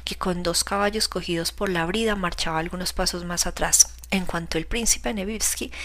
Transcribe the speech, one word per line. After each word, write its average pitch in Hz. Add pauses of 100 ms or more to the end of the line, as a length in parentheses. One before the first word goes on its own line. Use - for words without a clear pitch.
que -
con 175
dos 170
caballos 202
cogidos 170
por 202
la 170
brida 214
marchaba 170
algunos 180
pasos 180
más 175
atrás. - (160)
En 190
cuanto 170
el 160
príncipe 233
Nevitsky 208 (140)